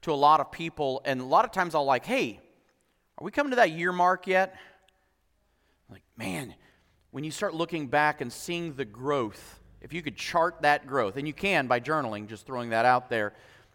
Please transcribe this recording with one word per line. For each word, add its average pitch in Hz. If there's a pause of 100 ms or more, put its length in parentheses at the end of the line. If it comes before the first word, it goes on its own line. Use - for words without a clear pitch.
to 165
a -
lot 147
of -
people. 147
And 131
a 127
lot 175
of 233
times 175
I'll 147
like, 131
"Hey, 170 (760)
are -
we 202
coming 285
to 247
that 214
year 170
mark 180
yet?" 185 (1300)
Like, 98 (140)
man, 92 (580)
when 135
you 156
start 170
looking 160
back 147
and 123
seeing 170
the 131
growth, 120 (220)
if -
you 170
could 131
chart 170
that 147
growth, 123
and 139
you 151
can 180
by 123
journaling, 123
just 110
throwing 120
that 113
out 127
there, 107 (420)